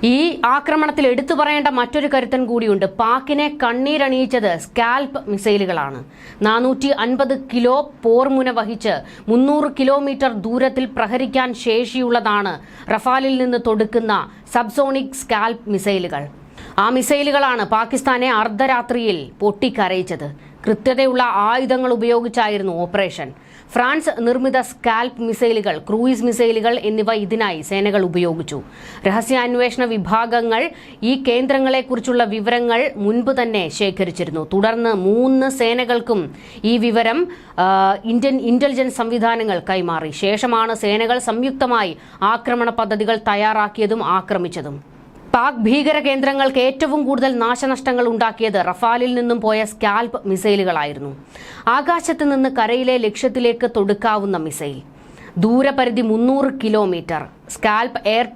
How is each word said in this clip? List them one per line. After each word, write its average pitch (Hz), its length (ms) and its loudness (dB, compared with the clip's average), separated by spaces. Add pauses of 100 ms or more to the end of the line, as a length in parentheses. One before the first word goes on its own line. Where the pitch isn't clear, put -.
ഈ 277 420 2
ആക്രമണത്തിൽ 294 640 2
എടുത്തു 269 280 0
പറയേണ്ട 294 320 0
മറ്റൊരു 262 460 0
കരുത്തൻ 254 320 0
കൂടിയുണ്ട്. 220 400 0
പാക്കിനെ 269 800 0
കണ്ണീരണിയിച്ചത് 262 920 0
സ്കാൽപ് 262 720 -2
മിസൈലുകളാണ്. 185 760 -2 (380)
നാനൂറ്റി 254 460 2
അൻപത് 262 560 0 (100)
കിലോ 247 400 2 (100)
പോർമുന 254 460 4
വഹിച്ച് 226 440 -2 (360)
മുന്നൂറ് 285 500 4
കിലോമീറ്റർ 269 540 2
ദൂരത്തിൽ 254 520 0
പ്രഹരിക്കാൻ 254 680 -2
ശേഷിയുള്ളതാണ് 220 1040 0 (360)
റഫാലിൽ 262 480 0
നിന്ന് 247 140 0 (100)
തൊടുക്കുന്ന 220 640 0 (240)
സബ്സോണിക് 269 680 -2
സ്കാൽപ് 226 480 -4
മിസൈലുകൾ. 180 580 -2 (520)
ആ 208 100 4
മിസൈലുകളാണ് 269 760 2
പാകിസ്ഥാനെ 247 680 0
അർദ്ധരാത്രിയിൽ 226 1040 0
പൊട്ടിക്കരയിച്ചത്. 185 960 -2 (300)
കൃത്യതയുള്ള 254 580 2
ആയുധങ്ങൾ 247 720 2
ഉപയോഗിച്ചായിരുന്നു 220 800 0
ഓപ്പറേഷൻ. 170 600 -4 (380)
ഫ്രാൻസ് 294 380 0 (100)
നിർമ്മിത 254 420 2
സ്കാൽപ് 240 600 -4
മിസൈലുകൾ, 220 680 0
ക്രൂയിസ് 226 340 0
മിസൈലുകൾ 233 560 2
എന്നിവ 214 340 0
ഇതിനായി 202 480 -2
സേനകൾ 196 420 0
ഉപയോഗിച്ചു. 165 580 -2 (460)
രഹസ്യാന്വേഷണ 247 800 0
വിഭാഗങ്ങൾ 226 840 0 (340)
ഈ 269 240 0
കേന്ദ്രങ്ങളെക്കുറിച്ചുള്ള 262 960 2
വിവരങ്ങൾ 233 720 0
മുൻപ് 233 460 0
തന്നെ 214 280 -2
ശേഖരിച്ചിരുന്നു. 175 840 -4
തുടർന്ന് 226 400 2
മൂന്ന് 247 560 2
സേനകൾക്കും 240 840 0 (280)
ഈ 233 140 4
വിവരം, 233 500 2 (320)
ആ, 190 460 4
ഇന്ത്യൻ 240 300 2
ഇന്റലിജൻസ് 254 600 0
സംവിധാനങ്ങൾ 226 760 0
കൈമാറി. 170 420 -2
ശേഷമാണ് 226 640 0
സേനകൾ 220 420 0
സംയുക്തമായി 247 800 -2 (240)
ആക്രമണ 233 480 0
പദ്ധതികൾ 220 580 -2
തയ്യാറാക്കിയതും 208 800 0
ആക്രമിച്ചതും. 170 920 -4 (360)
പാക് 254 220 2
ഭീകര 269 440 2
കേന്ദ്രങ്ങൾക്ക് 269 600 0
ഏറ്റവും 269 460 0
കൂടുതൽ 262 320 0
നാശനഷ്ടങ്ങൾ 247 680 0
ഉണ്ടാക്കിയത് 220 640 0
റഫാലിൽ 240 460 0
നിന്നും 240 260 0
പോയ 220 220 2
സ്കാൽപ് 214 600 -2
മിസൈലുകളായിരുന്നു. 175 920 -2 (500)
ആകാശത്ത് 311 680 0
നിന്ന് 269 140 2 (100)
കരയിലെ 247 380 2
ലക്ഷ്യത്തിലേക്ക് 240 800 0
തൊടുക്കാവുന്ന 202 640 0
മിസൈൽ, 147 440 -6 (560)
ദൂരപരിധി 247 640 2
മുന്നൂറ് 247 520 2 (100)
കിലോമീറ്റർ. 180 600 0 (240)
സ്കാൽപ് 220 600 0
എയർ 226 260 2